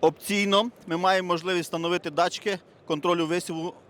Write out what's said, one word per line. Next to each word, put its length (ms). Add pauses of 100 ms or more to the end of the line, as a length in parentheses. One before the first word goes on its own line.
Опційно 680 (160)
ми 100
маємо 320
можливість 360
встановити 460
датчики 480 (280)
контролю 400
висіву 480 (160)